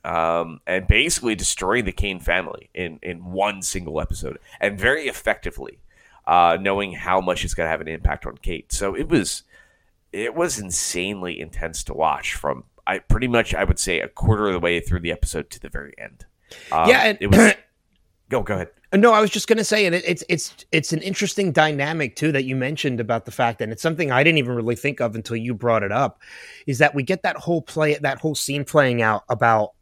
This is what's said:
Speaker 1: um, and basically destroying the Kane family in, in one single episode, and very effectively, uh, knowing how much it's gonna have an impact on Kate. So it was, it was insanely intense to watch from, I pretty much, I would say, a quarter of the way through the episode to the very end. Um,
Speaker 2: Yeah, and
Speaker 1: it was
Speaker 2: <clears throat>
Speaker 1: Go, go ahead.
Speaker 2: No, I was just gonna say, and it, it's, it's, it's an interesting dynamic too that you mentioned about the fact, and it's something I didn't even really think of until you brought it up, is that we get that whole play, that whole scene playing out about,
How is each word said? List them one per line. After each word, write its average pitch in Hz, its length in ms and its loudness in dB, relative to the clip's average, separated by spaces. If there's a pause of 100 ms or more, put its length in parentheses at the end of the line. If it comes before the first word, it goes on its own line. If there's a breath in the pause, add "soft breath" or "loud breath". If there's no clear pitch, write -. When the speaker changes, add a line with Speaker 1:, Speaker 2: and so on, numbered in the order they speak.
Speaker 1:
um, 82 600 -2
and 92 200 -2
basically 120 480 0
destroying 98 500 -2
the 95 80 -4
Kane 95 280 -4
family 85 540 -4
in, 85 280 -8
in 90 300 -10
one 98 280 -2
single 82 400 -6
episode, - 380 -6 (220 loud breath)
and 101 200 -2
very 135 280 0
effectively, - 680 -6 (480 soft breath)
uh, 85 340 6
knowing 98 340 0
how 92 260 2
much 90 240 -2
it's 85 100 -6
gonna 82 140 -2
have 80 140 -2
an 80 60 -10
impact 80 380 -4
on 60 120 -12
Kate. - 340 -6
So 98 240 -4
it 147 140 -4
was, - 320 0 (680 soft breath)
it 113 240 -6
was 156 240 -2
insanely 90 800 -6
intense 80 460 -8
to 69 100 -10
watch 73 400 -2
from, 65 300 -6 (220)
I 95 120 -2
pretty 120 300 2
much, 117 260 2
I 92 100 0
would 90 140 2
say, 87 220 0
a - 80 -6
quarter 104 400 0
of 95 60 0
the 87 60 -2
way 85 200 2
through 85 200 -2
the 82 120 -4
episode - 380 -4
to - 100 -16
the 69 80 -14
very 71 300 -12
end. - 260 -18 (480 loud breath)
Um, 80 160 4
Speaker 2:
Yeah, 254 160 6
and 214 160 0
Speaker 1:
it 101 60 -2
was 202 320 8
Speaker 2:
<clears throat> - 680 -20
Speaker 1:
Go, 120 140 0
go 104 120 -2
ahead. 90 160 -4 (240)
Speaker 2:
No, 226 180 8
I 214 80 6
was 214 100 4
just - 160 -4
gonna 226 180 2
say, 208 220 2
and 170 80 2
it, 180 120 -2
it's, 175 220 -2
it's, - 260 -2 (180)
it's 160 200 0
an 160 100 -2
interesting 196 500 -2
dynamic 151 640 0
too 156 160 0
that 135 120 0
you 131 120 -4
mentioned 131 420 -2
about 113 260 -2
the - 60 -14
fact, 117 300 0
and 110 120 -4
it's - 100 -10
something 160 280 0
I 127 140 4
didn't 165 140 6
even 123 160 0
really 117 220 0
think 143 240 -4
of 113 140 0
until 113 220 -6
you 117 180 -4
brought 113 280 2
it 101 100 -2
up, 123 280 -2 (460 loud breath)
is 131 120 -2
that 147 160 4
we 143 80 0
get 185 200 -2
that 165 140 -2
whole 170 260 -2
play, 151 320 0
that 143 240 -2
whole 156 160 -2
scene 139 300 -4
playing 127 380 4
out 110 260 2
about, 113 540 4